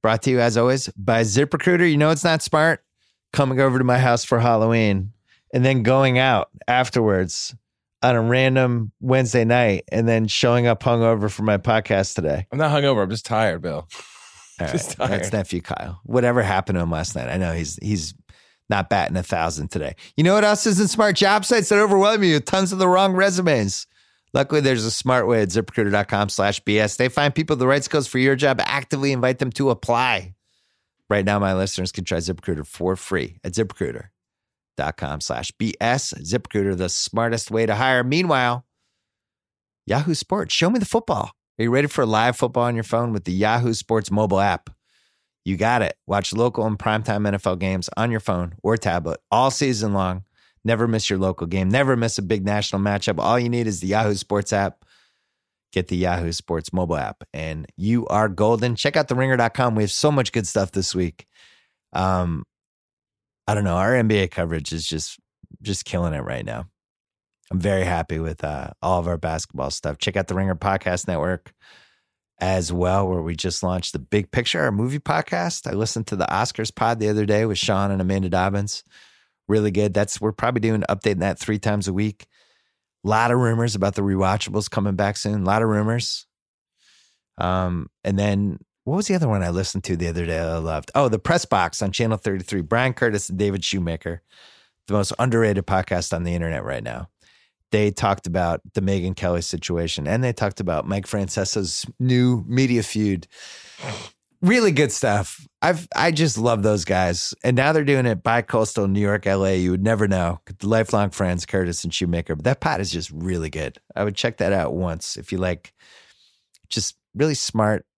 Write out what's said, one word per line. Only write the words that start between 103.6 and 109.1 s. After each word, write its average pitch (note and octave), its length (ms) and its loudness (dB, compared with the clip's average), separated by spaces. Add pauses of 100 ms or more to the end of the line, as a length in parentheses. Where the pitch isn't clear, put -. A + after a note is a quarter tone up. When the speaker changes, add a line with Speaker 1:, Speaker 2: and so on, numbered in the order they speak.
Speaker 1:
Really G#3+ 300 4
good C#3 220 2
stuff. - 520 -2 (160)
I've, E3+ 320 0
I E3+ 180 2
just D3+ 260 0
love A2+ 260 2
those G#2 220 2
guys. F2+ 480 0 (100)
And B2+ 140 2
now C#3+ 160 4
they're D#3 100 4
doing C3+ 220 2
it G#2+ 180 0
bi-coastal, A2+ 640 0
New G2 140 2
York, G2+ 260 0